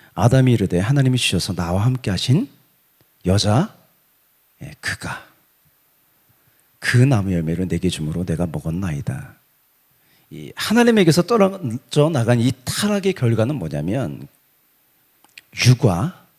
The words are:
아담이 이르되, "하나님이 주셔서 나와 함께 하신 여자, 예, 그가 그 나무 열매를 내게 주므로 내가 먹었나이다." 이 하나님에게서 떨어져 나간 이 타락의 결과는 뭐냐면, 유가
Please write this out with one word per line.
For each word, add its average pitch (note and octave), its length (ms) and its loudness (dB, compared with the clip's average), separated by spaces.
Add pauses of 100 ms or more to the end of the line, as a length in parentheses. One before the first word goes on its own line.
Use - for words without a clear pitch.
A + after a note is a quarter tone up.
(140)
아담이 B2+ 380 4
이르되, F#2 260 2
"하나님이 C3 400 2
주셔서 F#2 360 -2
나와 F2 300 -2
함께 B2+ 260 -2
하신 C#3 380 0 (760)
여자, G2+ 500 0 (880)
예, C#2+ 180 -16
그가 - 460 -10 (1500)
그 - 200 0
나무 A2 340 4
열매를 E2+ 340 -2
내게 E2+ 220 -2
주므로 D#2+ 360 -4
내가 E2+ 220 -4
먹었나이다." D#2+ 880 -6 (960)
이 - 240 -16
하나님에게서 G#3+ 680 4
떨어져 F3+ 880 0
나간 A#2+ 300 2
이 B2 120 2 (120)
타락의 G3+ 500 -2
결과는 A#2 400 0
뭐냐면, D#2 720 -6 (1400)
유가 A#2+ 600 2 (120)